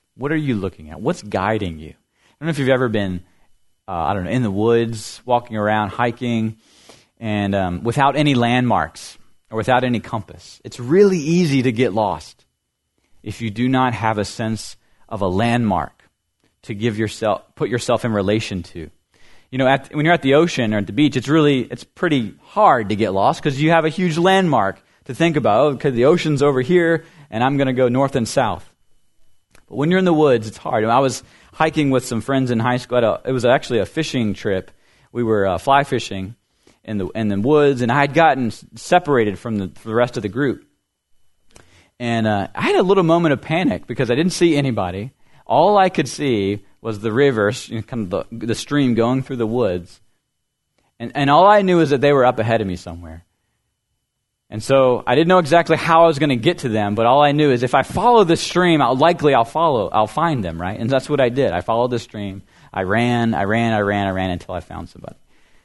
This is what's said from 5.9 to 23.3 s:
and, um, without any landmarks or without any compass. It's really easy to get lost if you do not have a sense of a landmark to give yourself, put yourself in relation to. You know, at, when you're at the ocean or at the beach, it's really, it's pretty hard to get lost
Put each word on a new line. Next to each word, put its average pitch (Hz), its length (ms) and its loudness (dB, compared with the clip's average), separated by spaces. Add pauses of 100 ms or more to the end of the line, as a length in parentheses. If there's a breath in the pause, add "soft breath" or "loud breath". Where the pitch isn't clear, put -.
and, 104 360 -2
um, 90 280 -2
without 135 320 0
any 147 200 2
landmarks 117 840 -2 (320)
or 110 80 -10
without 123 260 2
any 120 160 0
compass. - 640 -14
It's - 160 -14
really 185 400 4
easy 147 440 2
to 131 80 0
get 113 220 -2
lost 98 520 -4 (800)
if 110 180 -12
you 113 80 -6
do 120 200 -2
not 131 240 0
have 110 240 -2
a 101 80 -2
sense - 520 -8 (300)
of 104 140 -10
a 98 60 2
landmark 104 760 -2 (600)
to 117 100 -12
give 104 240 -4
yourself, 107 460 -2 (120)
put - 140 -4
yourself 117 340 -2
in 117 100 -2
relation 101 500 -2
to. 80 260 -16 (640 soft breath)
You 127 60 -8
know, 131 100 2
at, 135 260 0
when 147 120 -2
you're 170 80 4
at 160 80 0
the 135 140 4
ocean 139 380 2
or 107 60 0
at 101 80 -4
the 101 60 -10
beach, 139 220 2
it's 120 120 -4
really, 147 340 2
it's - 220 -12
pretty 135 580 -4
hard 139 480 2
to 107 60 -2
get 98 180 0
lost 107 300 0